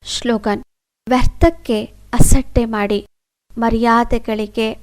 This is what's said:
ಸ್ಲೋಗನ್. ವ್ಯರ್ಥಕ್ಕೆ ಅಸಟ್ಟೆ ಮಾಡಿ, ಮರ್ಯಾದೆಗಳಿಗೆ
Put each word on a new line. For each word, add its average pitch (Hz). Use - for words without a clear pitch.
ಸ್ಲೋಗನ್. 220
ವ್ಯರ್ಥಕ್ಕೆ 254
ಅಸಟ್ಟೆ 247
ಮಾಡಿ, 208
ಮರ್ಯಾದೆಗಳಿಗೆ 226